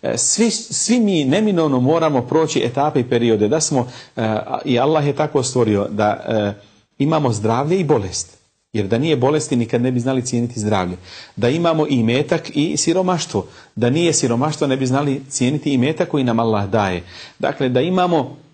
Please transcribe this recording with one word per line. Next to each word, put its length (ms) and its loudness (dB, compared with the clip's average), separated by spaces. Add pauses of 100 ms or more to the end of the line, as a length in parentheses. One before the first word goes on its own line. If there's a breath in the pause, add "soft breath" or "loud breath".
e, 160 -4
svi, 320 0
svi 500 -2
mi 240 2
neminovno 560 2
moramo 420 2
proći 420 0
etape 360 0
i 80 -2
periode. 400 2
Da 120 2
smo, 200 0
e, 420 -8
a, 420 -2
i 140 2
Allah 280 2
je 100 -2
tako 260 0
stvorio 480 0
da, 380 0
e, 240 0 (460 soft breath)
imamo 340 2
zdravlje 480 0
i 40 0
bolest. 560 -2 (320)
Jer 140 -2
da 120 0
nije 180 2
bolesti, 400 0
nikad 260 0
ne 100 2
bi 80 0
znali 220 -2
cijeniti 380 -4
zdravlje. 360 -2 (400 loud breath)
Da 120 0
imamo 380 2
i 80 0
imetak 600 0
i 220 0
siromaštvo. 720 0 (300 loud breath)
Da 140 2
nije 220 2
siromaštva, 540 0
ne 100 2
bi 100 -2
znali 420 0
cijeniti 460 -2
imetak 340 0
koji 160 0
nam 160 2
Allah 280 0
daje. 340 0 (360 loud breath)
Dakle, 300 -2
da 120 2
imamo 560 0 (180)